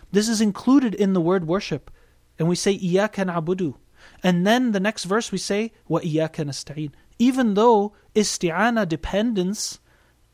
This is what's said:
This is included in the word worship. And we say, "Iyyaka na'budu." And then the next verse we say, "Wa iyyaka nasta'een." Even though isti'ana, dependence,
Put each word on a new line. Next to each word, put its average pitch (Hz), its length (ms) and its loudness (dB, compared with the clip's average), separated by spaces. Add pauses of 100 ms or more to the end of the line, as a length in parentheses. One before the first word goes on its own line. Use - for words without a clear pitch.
(100)
This 208 180 2
is 220 120 0
included 226 540 2
in 196 180 2
the 180 80 2
word 175 260 0
worship. 165 440 -4 (480)
And 160 100 0
we 175 80 2
say, 202 220 0
"Iyyaka 190 480 0
na'budu." 175 480 -4 (480)
And 180 240 2
then 240 260 2
the 196 80 0
next 214 240 -4
verse 202 280 -2
we 190 60 -4
say, 214 340 -4 (140)
"Wa 165 140 0
iyyaka 156 460 -2
nasta'een." 143 460 -10 (260)
Even 247 360 2
though 208 380 4 (220)
isti'ana, 202 720 0
dependence, 196 920 -4 (540)